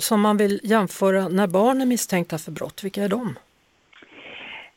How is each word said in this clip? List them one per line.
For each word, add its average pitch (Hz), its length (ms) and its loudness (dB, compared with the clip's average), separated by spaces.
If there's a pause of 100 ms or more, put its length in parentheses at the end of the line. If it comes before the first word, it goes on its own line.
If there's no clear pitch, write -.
som 214 200 2
man 208 160 4
vill 202 260 2
jämföra 196 680 2
när 190 180 2
barn 220 340 2
är 262 60 2
misstänkta 185 520 -2
för - 140 -12
brott, - 320 -10
vilka 196 180 -6
är 202 60 0
de? 202 260 -4 (1400)